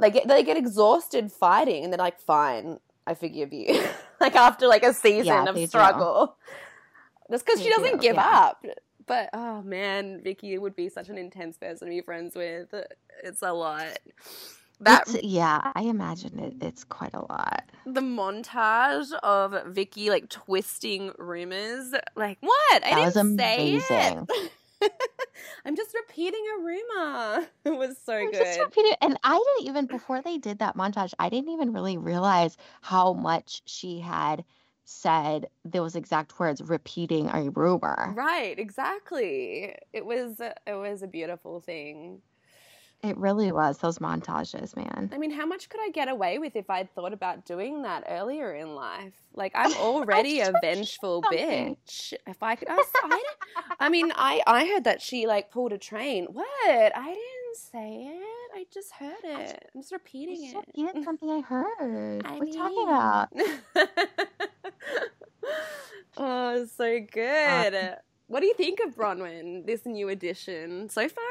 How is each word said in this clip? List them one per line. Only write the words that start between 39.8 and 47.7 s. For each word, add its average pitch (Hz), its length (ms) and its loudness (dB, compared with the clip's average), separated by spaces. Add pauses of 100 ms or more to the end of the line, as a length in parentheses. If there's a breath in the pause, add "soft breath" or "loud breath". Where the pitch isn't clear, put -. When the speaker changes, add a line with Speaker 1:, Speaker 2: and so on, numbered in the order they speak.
Speaker 1:
It 220 120 -10
was, 233 360 -6
it 220 340 -10
was 202 280 -8
a 190 40 -10
beautiful 170 540 -10
thing. 160 600 -14 (800 soft breath)
Speaker 2:
It 208 160 -4
really 196 340 2
was, 156 260 2
those 170 200 -2
montages, - 800 -6
man. - 360 -8
Speaker 1:
I 277 60 -8
mean, 302 120 -4
how 294 140 -8
much 359 240 -8
could 440 140 -12
I 415 80 -4
get 285 180 -4
away 202 300 -2
with 302 180 -8
if 202 140 -8
I'd 190 240 -4
thought 180 180 -6
about 185 320 -8
doing 240 380 -8